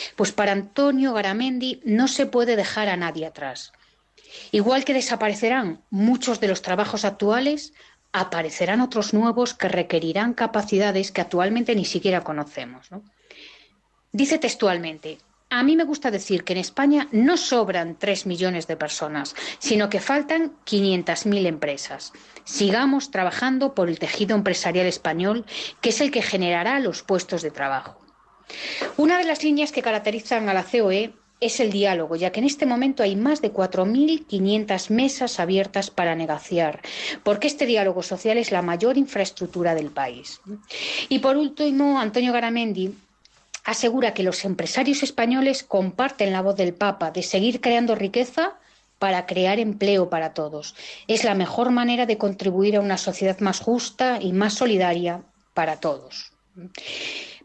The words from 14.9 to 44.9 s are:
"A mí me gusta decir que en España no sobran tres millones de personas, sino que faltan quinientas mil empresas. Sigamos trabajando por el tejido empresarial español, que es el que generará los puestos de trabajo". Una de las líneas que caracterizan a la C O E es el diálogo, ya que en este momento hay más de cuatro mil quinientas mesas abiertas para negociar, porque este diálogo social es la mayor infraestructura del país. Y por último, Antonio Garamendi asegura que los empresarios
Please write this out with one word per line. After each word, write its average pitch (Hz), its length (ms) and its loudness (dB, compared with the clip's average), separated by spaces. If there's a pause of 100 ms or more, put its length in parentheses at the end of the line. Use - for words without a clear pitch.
"A 247 140 0
mí 294 140 6
me 330 80 4
gusta 277 260 -2
decir 202 340 -2
que - 80 -4
en 180 60 0
España 277 520 2
no 262 280 4
sobran 185 600 0
tres 196 280 -2
millones 180 400 -2
de 160 100 -4
personas, 151 580 -6 (240)
sino 208 300 2
que 208 120 -2
faltan 302 520 0 (120)
quinientas 185 600 0
mil 202 220 2
empresas. 147 680 -6 (320)
Sigamos 262 640 2
trabajando 254 640 0
por 180 140 2
el 165 100 -2
tejido 202 380 0
empresarial 180 500 2
español, 180 600 -2 (340)
que 226 100 2
es 226 120 -2
el 285 80 2
que 269 100 0
generará 185 600 0
los 208 220 -4
puestos 180 380 -2
de 156 100 -4
trabajo". 139 480 -6 (1000)
Una 311 180 6
de 359 80 2
las 320 180 -2
líneas 294 300 2
que - 80 -2
caracterizan 220 680 -2
a 190 40 2
la 185 100 0
C 233 180 2
O 190 100 4
E 214 200 -2 (280)
es 233 180 -2
el 220 140 2
diálogo, 180 420 0
ya 175 160 0
que 190 80 -6
en 240 80 2
este 285 200 0
momento 254 360 2
hay 196 140 2
más 294 260 2
de 214 80 0
cuatro 185 340 0
mil 302 420 2
quinientas 202 640 0
mesas 254 480 0
abiertas 196 500 0
para 170 240 0
negociar, 160 680 -2 (440)
porque 302 240 2
este 285 180 0
diálogo 190 380 2
social 214 340 0
es 226 140 -2
la 180 100 2
mayor 185 340 2
infraestructura 185 800 0
del 151 160 -4
país. 127 500 -8 (680)
Y 269 100 2
por 269 180 4
último, 285 640 2
Antonio 247 340 0
Garamendi 233 640 -2 (680)
asegura 226 500 0
que 202 80 -2
los 180 220 0
empresarios 262 580 0